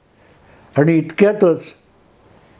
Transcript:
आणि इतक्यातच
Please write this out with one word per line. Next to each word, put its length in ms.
आणि 220
इतक्यातच 680